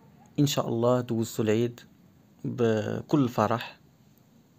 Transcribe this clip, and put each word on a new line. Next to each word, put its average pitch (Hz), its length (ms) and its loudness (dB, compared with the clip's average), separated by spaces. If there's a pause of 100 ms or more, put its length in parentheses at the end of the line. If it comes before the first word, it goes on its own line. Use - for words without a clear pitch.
(380)
إن 147 80 6
شاء 139 220 -2
الله 120 320 2
دوزتوا 117 440 -4
العيد 113 360 0 (640)
بكل 117 840 0
فرح 113 500 -2 (800)